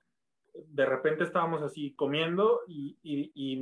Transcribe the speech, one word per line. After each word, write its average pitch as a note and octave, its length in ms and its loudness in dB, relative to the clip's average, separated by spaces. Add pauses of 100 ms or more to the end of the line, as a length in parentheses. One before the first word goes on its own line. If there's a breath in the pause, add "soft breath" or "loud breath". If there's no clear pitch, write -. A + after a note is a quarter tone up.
(540)
de D3 320 -2
repente D3+ 380 2
estábamos E3+ 380 0
así C#3+ 320 -6
comiendo E3+ 720 2
y, C#3+ 360 -10
y, D3 320 -4
y C3+ 280 -6